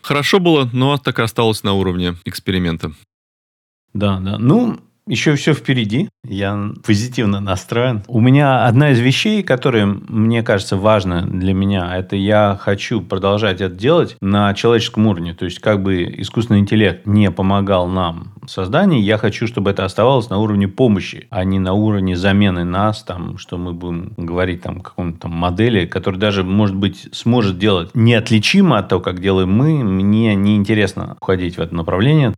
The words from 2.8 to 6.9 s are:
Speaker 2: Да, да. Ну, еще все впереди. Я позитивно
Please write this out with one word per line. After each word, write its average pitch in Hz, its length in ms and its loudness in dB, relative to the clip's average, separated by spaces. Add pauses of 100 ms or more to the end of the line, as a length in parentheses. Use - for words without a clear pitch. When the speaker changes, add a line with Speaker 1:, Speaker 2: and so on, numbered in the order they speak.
Speaker 2:
Да, 98 260 -2
да. 98 200 -6
Ну, 196 420 0 (260)
еще 156 300 0
все 151 180 0
впереди. 117 540 -2 (180)
Я 101 460 -4 (100)
позитивно 107 580 0